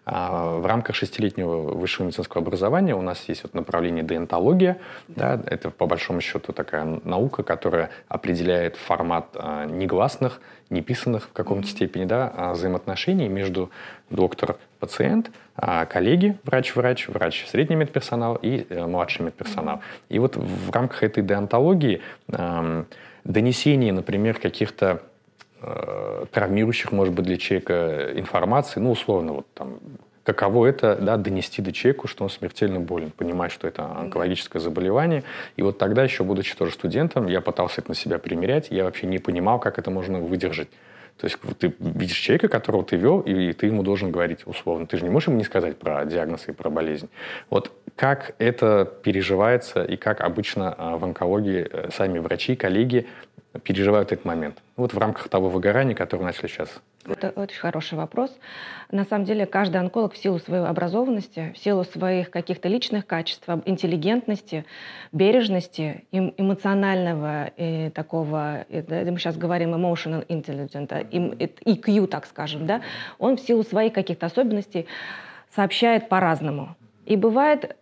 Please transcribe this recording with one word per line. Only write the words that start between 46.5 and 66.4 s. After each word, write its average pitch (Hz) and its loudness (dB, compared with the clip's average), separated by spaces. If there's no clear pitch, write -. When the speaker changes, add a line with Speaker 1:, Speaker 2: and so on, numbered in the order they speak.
Speaker 1:
про 80 -6
болезнь. 78 -4
Вот - 0
как 135 0
это 110 6
переживается 98 2
и 113 -4
как 107 0
обычно, 92 -2
а, 82 -4
в 82 -4
онкологии, 92 0
э, - -6
сами 95 0
врачи, 87 -2
коллеги 117 2
переживают 101 4
этот - -2
момент? 82 -4
Вот 123 0
в 101 -2
рамках 110 0
того 95 4
выгорания, 104 4
которое 90 -2
начали 87 -4
сейчас. - -8
Speaker 2:
Это 196 -4
очень 196 -8
хороший 160 -4
вопрос. 240 -2
На 196 2
самом 202 0
деле 208 0
каждый 185 2
онколог 185 0
в - -18
силу 185 0
своей 175 -2
образованности, 175 -2
в - -20
силу 196 2
своих 180 -2
каких-то 175 -4
личных 208 -2
качеств, - -6
об-, 170 -2
интеллигентности, 185 -2
бережности, 190 2
эм-, 185 0
эмоционального, 190 0